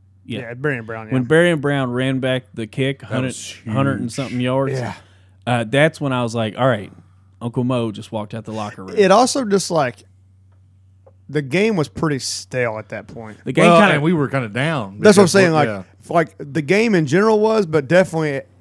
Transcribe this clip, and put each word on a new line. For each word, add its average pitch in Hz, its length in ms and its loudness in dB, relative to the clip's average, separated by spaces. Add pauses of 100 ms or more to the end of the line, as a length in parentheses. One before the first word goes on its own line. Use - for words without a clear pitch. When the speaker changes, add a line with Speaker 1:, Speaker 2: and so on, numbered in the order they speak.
(240)
Speaker 1:
Yeah. - 160 -10
Speaker 2:
Yeah, 117 140 -12
Berrien 127 320 -4
Brown, 110 220 -10
yeah. 120 60 -4
Speaker 1:
When 127 100 0
Berrien 160 360 4
Brown 139 300 -2
ran 131 300 -2
back 131 240 -2 (100)
the 113 140 -8
kick, 135 320 -4
Speaker 3:
That - 60 -20
Speaker 1:
hundred, 127 200 -4
Speaker 3:
was - 300 -12 (100)
Speaker 1:
hundred 135 280 0
and - 80 -6
Speaker 3:
huge. 117 100 -6
Speaker 1:
something 123 280 -6
yards, 131 340 0
Speaker 2:
Yeah. 123 200 -6 (540)
Speaker 1:
uh, 120 160 0
that's 139 360 2
when 143 120 -2
I 123 100 0
was 113 100 -4
like, 113 240 -2
All 131 120 2
right, 104 240 -2 (500)
Uncle 123 220 -4
Mo 123 280 -2
just 107 200 -14
walked 104 220 -8
out 110 100 -10
the 110 80 -12
locker 104 320 -8
room. 95 120 -8
Speaker 2:
It 196 140 6
also 247 340 4
just, 196 260 -2
like, 143 340 -2 (1200)
the 147 140 -4
game 185 340 0
was 151 120 -2
pretty 147 300 -4
stale 120 600 -6
at 107 120 -14
that 107 160 -10
point. 110 380 -16
Speaker 1:
The 135 80 -8
game 165 120 4
Speaker 3:
Well, 170 160 8
Speaker 1:
kinda 196 140 4
Speaker 3:
and 147 80 0
we 165 100 2
were 143 160 0
kinda 131 200 -4
down 117 520 -4
Speaker 2:
That's 190 160 6
what 202 60 8
I'm - 20 8
Speaker 3:
because 170 80 0
Speaker 2:
saying. 190 180 4
Speaker 3:
we're, 160 60 0
Speaker 2:
Like, 147 120 4
Speaker 3:
yeah. 101 140 -6 (220)
Speaker 2:
f-, - 60 -14
like, 160 280 0
the 151 240 -6
game 208 320 2
in 160 120 2
general 208 340 2
was, 220 260 2
but 151 220 -2
definitely 160 540 2 (180)